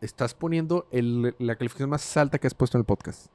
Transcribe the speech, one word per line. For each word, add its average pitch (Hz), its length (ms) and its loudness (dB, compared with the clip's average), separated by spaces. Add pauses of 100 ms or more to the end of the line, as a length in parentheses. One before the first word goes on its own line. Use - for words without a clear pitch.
estás 113 320 -4
poniendo 165 580 -2
el, 120 480 0
la 117 180 0
calificación 135 340 -4
más - 260 -4
alta 147 220 2
que - 80 -2
has 127 80 0
puesto 127 240 2
en 120 40 4
el 107 40 0
podcast. - 480 -4